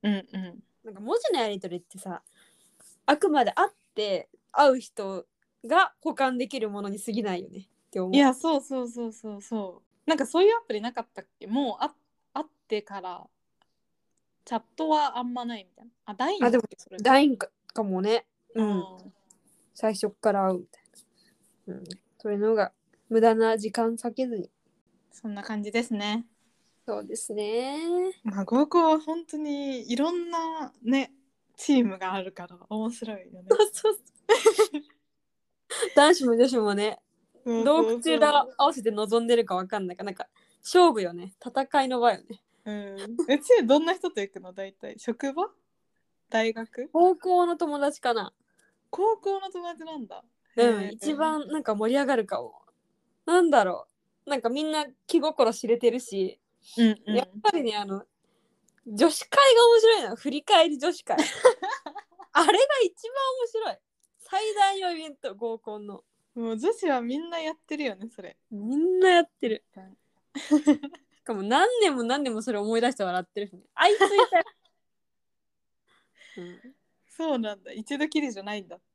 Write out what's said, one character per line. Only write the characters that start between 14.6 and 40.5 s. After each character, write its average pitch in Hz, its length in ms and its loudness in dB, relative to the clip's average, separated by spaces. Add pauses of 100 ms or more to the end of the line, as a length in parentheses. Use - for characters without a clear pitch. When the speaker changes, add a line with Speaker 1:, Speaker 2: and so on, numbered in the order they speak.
Speaker 1:
ト 320 140 -6
は 294 280 0
あ 247 40 -6
ん 247 120 -8
ま 240 120 -8
な 233 120 -10
い 196 60 -16
み 180 120 -20
た - 80 -20
い - 20 -20
な。 240 60 -20 (160)
あ、 214 80 -12
ダ 254 160 -2
イ 415 60 -2
ン - 20 -8
だ 247 80 4
っ 233 40 4
け、 247 60 4
Speaker 2:
あ、 - 0 -
で - 0 -
も、 226 60 2 (140)
Speaker 1:
そ - 120 -20
れ。 185 80 -16
Speaker 2:
ダ 254 220 6
イ 294 80 6
ン 254 100 2
か、 - 120 -8 (240)
か 226 100 -4
も 190 180 -2
ね。 220 240 0 (300)
う 226 80 0
ん。 208 80 0
Speaker 1:
う - 80 0
ん。 185 340 -14 (640)
Speaker 2:
最 220 180 -2
初 202 140 -6
っ - 40 -2
か - 200 -2
ら 196 160 0
会 185 80 0
う - 40 -6
み - 60 -16
た - 140 -20
い - 40 -20 (840)
な。 185 80 -12
う - 60 -16
ん。 - 20 -20 (340)
そ 214 140 -8
う - 20 -2
い - 20 -2
う 202 40 -4
の 220 160 2
が 208 180 0 (360)
無 226 120 4
駄 226 140 6
な 226 220 2
時 208 140 -6
間 233 240 -2
避 240 160 -8
け 262 160 -4
ず 233 100 -8
に。 185 120 -10 (640)
Speaker 1:
そ - 160 -16
ん 208 80 -10
な 202 80 -14
感 214 180 -6
じ 208 100 -8
で 233 120 0
す 233 100 -6
ね。 208 320 -4 (600)
Speaker 2:
そ 208 140 -6
う 208 40 -14
で 214 100 -10
す 220 200 -10
ね。 285 760 -4 (120)
Speaker 1:
ま 196 160 -6
あ、 190 60 -4
合 262 200 2
コ 339 160 2
ン 330 120 4
は 311 60 2
本 320 260 -8
当 302 120 -12
に 285 540 -6
い 240 40 -2
ろ 285 140 0
ん 349 220 -6
な 330 500 -8
ね、 262 320 -2 (420)
チ 262 280 2
ー - 20 2
ム 190 140 -6
が 185 160 -6
あ 190 80 -6
る 190 80 -12
か 180 160 -18
ら 180 100 -20 (100)
面 214 220 -6
白 226 240 -12
い 202 120 -12
よ - 60 -20 (120)
ね。 - 40 -20
Speaker 2:
そ 440 80 4
う 453 40 -4 (120)
そ - 200 -2
う - 20 -2
そ - 60 -8
う。 - 20 -20 (1900)
<laughs> - 20 4
男 302 200 8
子 285 100 -4
も 233 80 2
女 240 140 4
子 254 100 0
も 208 160 0
ね、 208 260 -4 (460)
Speaker 1:
そ 240 60 -4
う - 20 -2
そ - 0 -
う - 40 -2
そ 226 40 -2
う。 - 20 0
Speaker 2:
ど 302 180 4 (140)
う 240 40 -6
口 320 160 -2
裏 294 320 4 (100)
合 277 80 4
わ 302 80 2
せ 269 80 -10
て 214 80 -2
臨 214 340 -2
ん 233 40 -6
で 240 80 4
る 233 100 2
か 190 80 -6
わ 185 140 -4
か 208 120 -6
ん 190 60 -6
な 180 80 -8
い - 20 -14
か - 60 -16
ら、 208 60 -8
な 196 60 -10
ん - 20 -12
か - 120 -14 (360)